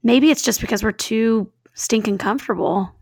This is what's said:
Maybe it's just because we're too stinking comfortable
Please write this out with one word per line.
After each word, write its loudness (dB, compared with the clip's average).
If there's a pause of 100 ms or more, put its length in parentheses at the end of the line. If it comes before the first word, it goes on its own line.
Maybe 6
it's 2
just -2
because -4
we're 0
too 0 (220)
stinking -2
comfortable -2